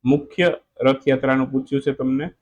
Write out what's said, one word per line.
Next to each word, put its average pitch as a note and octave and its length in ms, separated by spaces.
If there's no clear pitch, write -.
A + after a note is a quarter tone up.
મુખ્ય D3 520
રથયાત્રાનું C3 680
પૂછ્યું C3+ 300
છે C#3 120
તમને. C#3 380